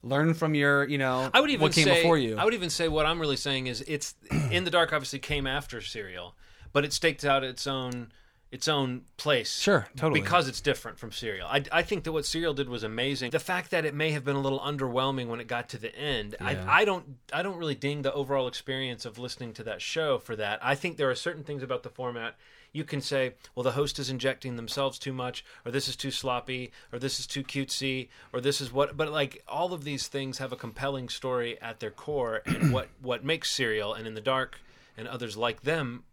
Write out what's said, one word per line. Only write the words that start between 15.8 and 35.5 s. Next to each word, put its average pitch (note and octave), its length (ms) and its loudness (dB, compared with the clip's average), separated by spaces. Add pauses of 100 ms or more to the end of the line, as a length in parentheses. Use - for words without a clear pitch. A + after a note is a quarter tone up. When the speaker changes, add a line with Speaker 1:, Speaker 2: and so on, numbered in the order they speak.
Speaker 2:
end, A#2 420 -4
Speaker 1:
Yeah. B2 300 -2
Speaker 2:
I, D#3+ 140 8
I - 20 6
don't, E3+ 320 -2 (160)
I D3+ 100 0
don't F#3+ 140 -4
really D#3+ 180 -2
ding C#3+ 280 -2
the C3+ 100 2
overall C#3 340 2
experience B2+ 600 -6
of A2 120 -12
listening A#2+ 360 -8
to A#2 100 -12
that G#2 160 -6
show D3+ 380 2
for - 180 -6
that. G#2+ 260 0
I C3 120 4
think D#3 240 -4
there C#3+ 100 2
are B2+ 60 2
certain D#3+ 300 -4
things C#3+ 180 -8
about B2+ 200 -4
the A#2+ 80 -12
format A#2+ 440 -6 (380)
you D3+ 100 -4
can C#3+ 180 -4
say, C3 340 0 (200)
"Well, B2 80 -4
the B2+ 80 4
host C#3+ 300 0
is C3 100 -4
injecting B2+ 460 -2
themselves A#2 420 -2
too C#3 140 -6
much, B2+ 320 -6 (200)
or A#2+ 60 -6
this C3 180 -2
is C3 60 -4
too C3+ 160 -4
sloppy, B2+ 640 -4 (200)
or A#2+ 60 -6
this B2+ 220 -2
is - 80 -6
too C#3 160 -4
cutesy, C3+ 640 -2 (240)
or B2+ 80 -2
this C#3 200 2
is B2 120 -6
what," C#3+ 240 2
but, D3+ 160 0
like, D3 340 -2
all F3 260 -2
of D#3 120 -8
these C#3 240 -4
things C3+ 300 -6
have C3 120 -6
a B2 60 -6
compelling B2+ 520 -4
story A#2+ 540 -2
at A#2 160 -10
their G#2+ 140 -6
core, A#2+ 520 -2
and - 280 4
<clears throat> - 0 -
what, B2+ 160 0 (120)
what B2+ 240 -4
makes D#3+ 280 0
Serial G#2+ 420 0
and A2 140 -8
In A2 60 -10
the G#2+ 60 -8
Dark C3 380 0 (380)
and A2+ 100 -10
others A#2 300 -8
like A2+ 260 0